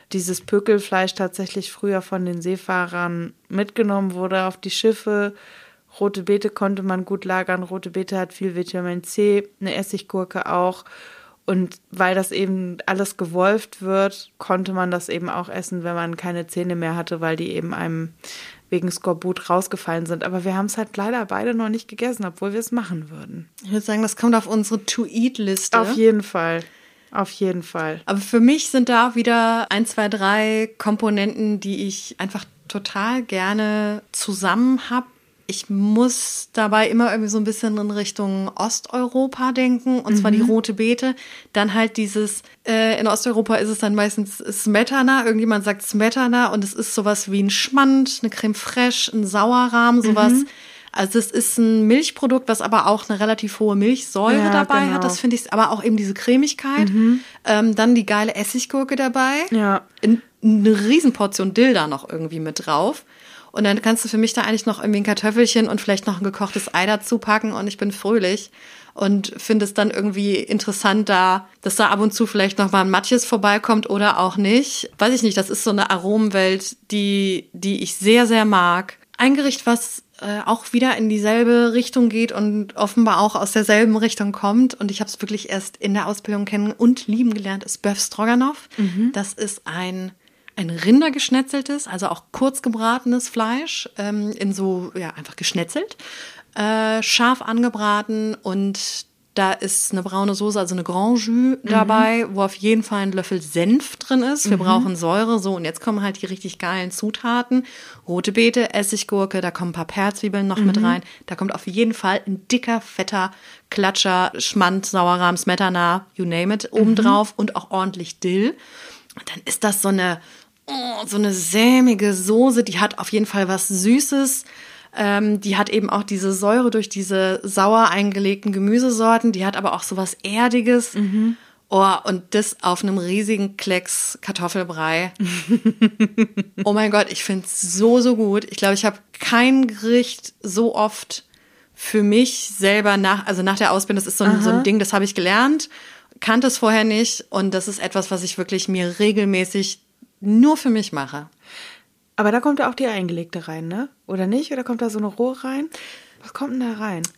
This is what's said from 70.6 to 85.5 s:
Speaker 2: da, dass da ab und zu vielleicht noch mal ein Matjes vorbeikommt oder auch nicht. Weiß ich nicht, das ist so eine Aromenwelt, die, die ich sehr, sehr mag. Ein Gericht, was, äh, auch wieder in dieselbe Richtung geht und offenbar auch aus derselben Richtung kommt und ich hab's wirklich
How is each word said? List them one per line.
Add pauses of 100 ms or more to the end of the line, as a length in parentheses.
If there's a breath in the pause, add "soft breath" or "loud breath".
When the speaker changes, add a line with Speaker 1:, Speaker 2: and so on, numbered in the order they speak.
Speaker 2:
da, (140)
dass
da
ab
und
zu
vielleicht
noch
mal
ein
Matjes
vorbeikommt
oder
auch
nicht.
Weiß
ich
nicht,
das
ist
so
eine
Aromenwelt, (140)
die,
die
ich
sehr,
sehr
mag. (220)
Ein
Gericht,
was, (180)
äh,
auch
wieder
in
dieselbe
Richtung
geht
und
offenbar
auch
aus
derselben
Richtung
kommt
und
ich
hab's
wirklich